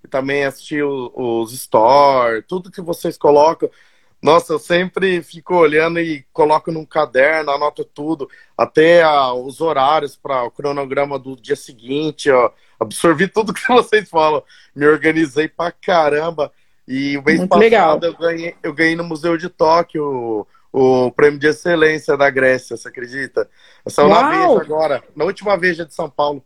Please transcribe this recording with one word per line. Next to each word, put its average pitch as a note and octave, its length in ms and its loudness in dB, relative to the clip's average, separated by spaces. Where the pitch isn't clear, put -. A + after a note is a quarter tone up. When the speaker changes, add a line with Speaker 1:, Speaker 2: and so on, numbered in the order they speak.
Speaker 1:
E - 60 -20
também C#3 360 -2
assistir D3 380 -6
o, C3+ 300 -6
os A#2 380 -4
stories, B2 840 2
tudo F#3 240 -10
que F#3+ 100 -16
vocês E3 360 -8
colocam. D3+ 520 2
Nossa, E3 320 2
eu D3 60 -4
sempre F3+ 640 -2
fico E3+ 320 -8
olhando E3 440 2
e D#3+ 320 -6
coloco D#3 400 0
num D#3 140 -10
caderno, D3+ 680 0
anoto D3 320 -4
tudo, D3 460 -8
até D#3+ 460 4
a, C#3+ 320 2
os B2+ 280 -10
horários D3 540 0
para C3 280 -6
o A#2 80 -8
cronograma C#3+ 680 -6
do C3 160 -14
dia B2+ 200 -6
seguinte, C#3+ 760 -6
ó. B2 200 2
Absorvi E3 480 0
tudo G#3+ 260 -4
que - 80 -12
<laughs> - 60 -8
vocês A3 420 2
falam. D#3 340 0
Me C#3+ 120 0
organizei D#3 600 0
pra E3+ 240 -8
caramba. D#3 800 -2
E C#3 300 -6
o C#3 60 -10
mês D#3+ 160 2
Speaker 2:
Muito F#3 100 -4
Speaker 1:
passado G3+ 140 4
Speaker 2:
legal. F3+ 400 4
Speaker 1:
eu E3+ 140 -4
ganhei, E3+ 440 -6
eu D#3+ 120 -8
ganhei D#3+ 220 0
no E3+ 80 -8
Museu E3 340 -4
de F3 120 -10
Tóquio C#3+ 1000 -2
o, C3 320 2
o A#2+ 60 -2
prêmio D3 280 2
de D3 80 0
excelência D#3 680 0
da C#3 120 2
Grécia, C3 460 0
você B2 140 -18
acredita? B2 580 -8
Saiu D3 220 2
na A3+ 100 6
Speaker 2:
Uau! E4+ 300 2
Speaker 1:
Veja - 40 -2
agora, D3+ 400 -2
na D3 100 -2
última G3 320 -2
Veja E3+ 280 -2
de - 80 -20
São D#3+ 160 -8
Paulo D3 360 -4